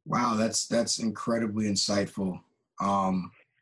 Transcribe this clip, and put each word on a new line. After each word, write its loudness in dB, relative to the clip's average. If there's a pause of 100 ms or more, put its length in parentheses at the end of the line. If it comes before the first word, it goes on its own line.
Wow, 0
that's, 0
that's 0
incredibly -2
insightful. 0 (420)
Um, 2 (320)